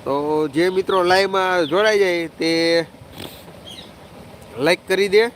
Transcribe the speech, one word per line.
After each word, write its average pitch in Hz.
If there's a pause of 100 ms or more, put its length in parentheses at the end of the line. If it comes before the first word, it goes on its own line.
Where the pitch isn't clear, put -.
તો 151
જે 165
મિત્રો 185
લાઈવમાં 185
જોડાઈ 202
જાય 175
તે 165 (1700)
લાઈક 165 (100)
કરી 190
દે. 214